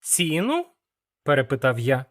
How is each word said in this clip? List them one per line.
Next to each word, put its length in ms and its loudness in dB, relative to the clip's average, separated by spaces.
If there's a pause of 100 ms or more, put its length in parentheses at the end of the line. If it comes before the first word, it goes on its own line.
Ціну? 640 -2 (560)
перепитав 560 0
я. 320 0